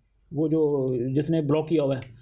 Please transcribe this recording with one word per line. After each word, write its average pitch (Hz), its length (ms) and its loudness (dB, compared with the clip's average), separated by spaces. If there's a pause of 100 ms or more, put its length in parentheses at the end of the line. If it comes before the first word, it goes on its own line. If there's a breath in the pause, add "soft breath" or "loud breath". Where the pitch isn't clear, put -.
(320)
وہ 156 160 0
جو 143 460 2 (180)
جس 147 180 -2
نے 165 120 2
بلاک 156 260 0
کیا 156 140 2
ہوا 135 140 0
ہے 117 40 -8 (220 soft breath)